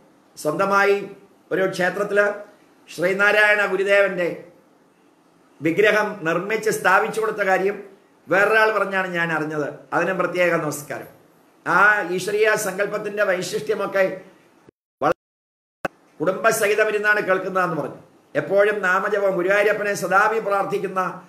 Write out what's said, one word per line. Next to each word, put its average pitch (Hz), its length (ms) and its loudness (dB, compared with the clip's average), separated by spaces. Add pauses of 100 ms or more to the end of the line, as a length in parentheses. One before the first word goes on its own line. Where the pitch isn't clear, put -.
(360)
സ്വന്തമായി 196 720 0 (440)
ഒരു 185 180 0
ക്ഷേത്രത്തിൽ 196 600 0 (640)
ശ്രീനാരായണ 208 720 2
ഗുരുദേവൻ്റെ 190 800 0 (1160)
വിഗ്രഹം 202 600 2
നിർമ്മിച്ച് 196 480 -2
സ്ഥാപിച്ചു 202 500 2
കൊടുത്ത 214 160 -4
കാര്യം 190 480 -2 (440)
വേറൊരാൾ 214 500 2
പറഞ്ഞാണ് 190 300 -2
ഞാൻ 170 240 -2
അറിഞ്ഞത്. 151 420 -4 (180)
അതിനും 180 260 0
പ്രത്യേക 175 340 0
നമസ്കാരം. 151 640 -6 (580)
ആ 180 40 4 (380)
ഈശ്വരീയ 208 320 0 (180)
സങ്കല്പത്തിന്റെ 202 640 -4
വൈശിഷ്ട്യമൊക്കെ 196 760 -2 (960)
വള-, 151 160 0 (1000)
കുടുംബസഹിതം 208 720 0
ഇരുന്നാണ് 208 360 2
കേൾക്കുന്നതെന്ന് 185 520 -2
പറഞ്ഞു. 127 200 -8 (400)
എപ്പോഴും 202 360 2 (100)
നാമജപം, 196 520 0
ഗുരുവായൂരപ്പനെ 202 540 2 (100)
സദാവി 208 360 2 (100)
പ്രാർത്ഥിക്കുന്ന 190 520 -2 (280)